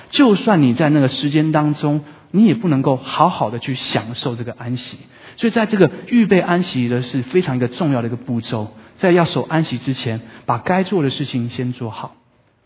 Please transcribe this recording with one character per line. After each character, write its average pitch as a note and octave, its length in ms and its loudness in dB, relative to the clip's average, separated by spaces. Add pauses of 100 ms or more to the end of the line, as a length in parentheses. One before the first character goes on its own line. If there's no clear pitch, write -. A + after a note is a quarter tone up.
(120)
就 A#3+ 240 6
算 F#3 260 4
你 B2 140 4
在 D3+ 140 2
那 D3+ 100 4
个 C3+ 80 4
时 C#3+ 240 -2
间 D#3 200 2
当 D3+ 220 2
中， D3 280 -2 (280)
你 G#3 160 4
也 F3 80 6
不 G3+ 140 -2
能 C3+ 160 2
够 C#3 140 2
好 D3 320 0
好 A2 200 -2
的 A#2 80 -8
去 C3 160 -8
享 A#2 400 -4
受 B2 220 -6
这 A#2 80 -10
个 A#2 100 -10
安 B2 240 -6
息。 - 220 -14 (380)
所 A#3 100 0
以 G#3+ 40 2
在 A3+ 140 2
这 A3 100 -2
个 F#3 140 6 (160)
预 A#3 220 2
备 F#3 120 4
安 F3 220 2
息 B2+ 260 -2
的 B2 140 0
是 B2 220 -6
非 F3+ 180 0
常 D3+ 140 -4
一 B2 40 -2
个 B2 80 0
重 D3 260 -2
要 A#2+ 100 0
的 A#2 40 -4
一 A2+ 40 -6
个 B2 40 -4
步 A#2+ 260 -6
骤， A2 300 -6 (220)
在 - 160 0
要 F3 160 6
守 D3+ 160 -2
安 D#3+ 220 0
息 B2+ 160 -6
之 C3+ 140 -4
前， A2+ 280 -6 (240)
把 A#2+ 140 -2
该 F#3 240 0
做 F#3+ 180 0
的 C#3 80 0
事 C#3 160 -4
情 A#2+ 240 -4
先 B2 240 -6
做 A#2 160 -8
好， - 240 -12 (520)